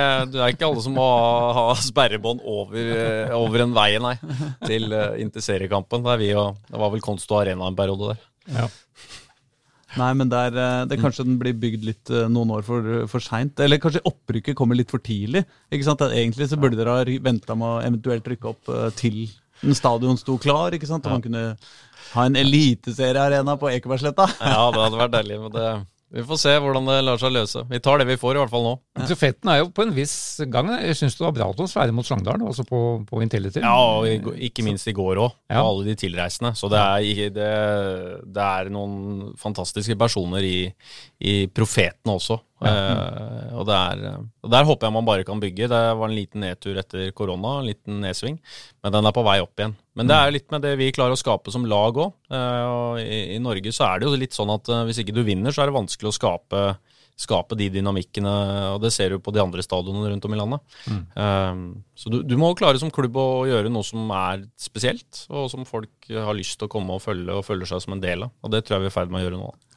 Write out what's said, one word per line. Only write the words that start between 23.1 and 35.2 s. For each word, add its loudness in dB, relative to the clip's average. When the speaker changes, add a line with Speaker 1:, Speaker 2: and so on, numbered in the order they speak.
Speaker 3:
på 0
Ekebergsletta. 2
Speaker 1:
Ja, 4
det 2
hadde 0
vært 4
deilig, -2
men -10
det, -2
vi -6
får -4
se 4
hvordan 0
det 2
lar 2
seg 0
løse. -2
Vi -4
tar 4
det 4
vi 2
får 0
i 2
hvert 2
fall 0
nå. 0
Speaker 2:
Men -4
så -2
fetten 0
er 6
jo 2
på -2
en 0
viss -4
gang. 2
Jeg -2
synes 0
det -2
var 2
bra -2
til -4
å -6
svære 2
mot -2
Sogndal, -2
altså -4
på, -2
på -2
Intility. -2
Speaker 1:
Ja, 4
og 6
i 2
gå-, -6
ikke -6
Speaker 2:
Så 0
Speaker 1:
minst -4
i -2
går 0
også, 2